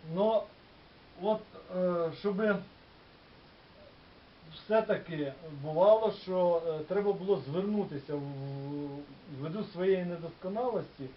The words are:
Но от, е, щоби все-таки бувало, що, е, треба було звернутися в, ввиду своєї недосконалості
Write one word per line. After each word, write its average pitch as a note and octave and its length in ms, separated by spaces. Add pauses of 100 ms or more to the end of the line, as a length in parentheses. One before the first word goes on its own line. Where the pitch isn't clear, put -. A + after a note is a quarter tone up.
(140)
Но G#3 300 (760)
от, G#3+ 200 (360)
е, E3+ 420
щоби G3+ 360 (2000)
все-таки E3 800 (300)
бувало, G3+ 500 (100)
що, F3+ 440
е, D#3 120
треба G3 340
було F3+ 340
звернутися F3 680
в, C#3+ 60 (1160)
ввиду E3 240
своєї F#3 420
недосконалості F3 1000 (120)